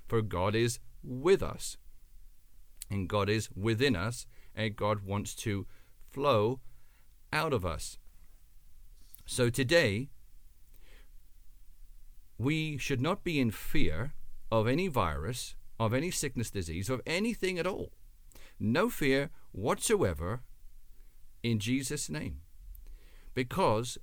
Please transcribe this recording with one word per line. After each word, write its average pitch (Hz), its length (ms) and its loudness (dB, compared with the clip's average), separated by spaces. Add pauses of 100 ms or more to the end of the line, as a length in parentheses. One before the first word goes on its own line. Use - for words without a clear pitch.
for 113 160 4
God 98 320 2
is 117 240 2 (240)
with 143 400 4
us. - 340 -6 (1120)
And 98 180 -2
God 101 220 2
is 107 220 2
within 113 440 4
us, 104 300 -2 (300)
and 107 200 -2
God 104 260 2
wants 98 340 -2
to 101 320 -2 (420)
flow 131 500 4 (720)
out 156 220 2
of 95 120 2
us. - 340 -4 (1300)
So 123 240 2
today, 127 600 4 (2250)
we 151 400 0
should 127 240 0
not 170 220 0
be 165 160 2
in 120 120 4
fear 123 640 6 (360)
of 110 180 4
any 160 200 4
virus, 95 680 0 (240)
of 113 140 2
any 147 160 0
sickness, 127 400 -2
disease, 92 400 -4
of 127 160 -2
anything 185 540 0
at 165 80 2
all. - 240 -4 (680)
No 147 300 4
fear 139 400 4 (220)
whatsoever 107 920 2 (1000)
in 117 160 2
Jesus' 131 500 0
name. - 320 -6 (920)
Because 123 680 2